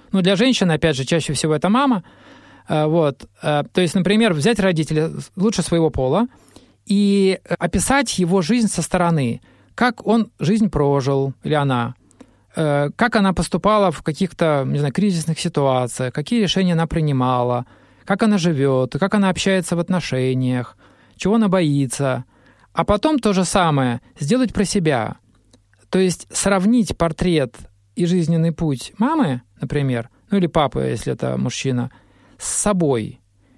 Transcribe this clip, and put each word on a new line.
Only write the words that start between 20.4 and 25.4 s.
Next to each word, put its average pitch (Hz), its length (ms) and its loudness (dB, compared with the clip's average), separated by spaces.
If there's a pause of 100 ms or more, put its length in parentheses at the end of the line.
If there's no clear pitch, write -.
чего 196 200 0
она 220 120 2
боится. 139 800 0 (480)
А 165 100 0
потом 254 360 2
то 208 140 0
же 185 120 2
самое 139 560 0 (180)
сделать 214 340 0
про 208 120 0
себя. 151 520 -2 (720)